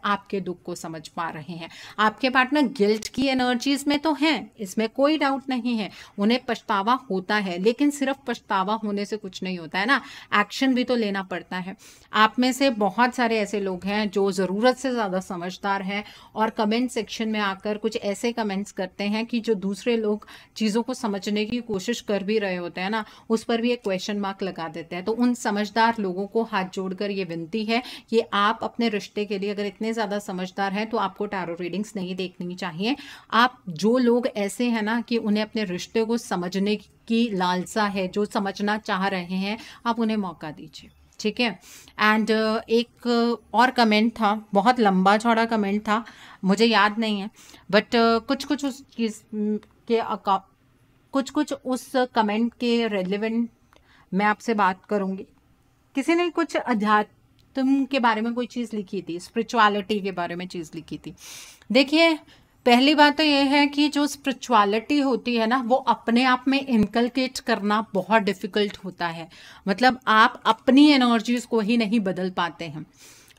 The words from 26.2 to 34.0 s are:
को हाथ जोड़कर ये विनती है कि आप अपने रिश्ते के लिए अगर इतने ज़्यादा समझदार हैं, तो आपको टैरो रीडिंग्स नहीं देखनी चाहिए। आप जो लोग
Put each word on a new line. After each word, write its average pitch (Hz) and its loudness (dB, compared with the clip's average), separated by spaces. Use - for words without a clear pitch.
को 226 -2
हाथ 214 -2
जोड़कर 190 -6
ये 190 -4
विनती 165 -6
है 226 0
कि 226 2
आप 208 0
अपने 233 -2
रिश्ते 208 -4
के 202 -6
लिए 196 -4
अगर 208 -4
इतने 214 -6
ज़्यादा 208 -4
समझदार 190 -6
हैं, 214 -4
तो 233 -2
आपको 196 -4
टैरो 175 -6
रीडिंग्स 180 -6
नहीं 185 -6
देखनी 180 -8
चाहिए। 190 -4
आप 247 2
जो 190 2
लोग 240 4